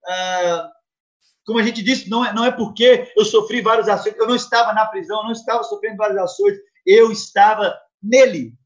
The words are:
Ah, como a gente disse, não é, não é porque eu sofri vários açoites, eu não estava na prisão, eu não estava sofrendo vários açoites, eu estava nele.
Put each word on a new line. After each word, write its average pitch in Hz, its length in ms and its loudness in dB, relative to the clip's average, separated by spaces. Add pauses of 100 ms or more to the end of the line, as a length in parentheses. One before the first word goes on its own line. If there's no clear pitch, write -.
Ah, 180 640 -4 (720)
como 220 140 -2
a 220 40 2
gente 226 200 -2
disse, 214 260 -2
não 233 160 -2
é, 240 80 -6
não 226 120 -2
é 254 80 0
porque 240 640 2
eu 208 80 4
sofri 214 360 0
vários 220 280 0
açoites, 208 320 -2
eu 220 80 0
não 247 80 0
estava 233 360 0
na 214 140 2
prisão, 202 320 -8
eu 220 60 -8
não 233 80 -8
estava 226 320 -4
sofrendo 208 320 -10
vários 202 220 -2
açoites, 403 420 -2 (260)
eu 226 240 6
estava 208 680 0 (240)
nele. 202 540 2 (120)